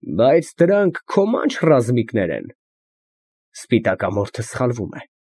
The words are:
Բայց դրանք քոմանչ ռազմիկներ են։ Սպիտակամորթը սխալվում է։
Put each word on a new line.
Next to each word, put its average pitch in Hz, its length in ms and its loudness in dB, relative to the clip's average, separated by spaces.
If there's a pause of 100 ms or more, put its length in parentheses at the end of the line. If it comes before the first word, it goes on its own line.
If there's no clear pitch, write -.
(180)
Բայց 143 400 2
դրանք 185 480 2
քոմանչ 220 560 0
ռազմիկներ 120 800 2
են։ 50 120 -16 (1000)
Սպիտակամորթը 101 960 -2
սխալվում 117 480 -6
է։ - 120 -20 (140)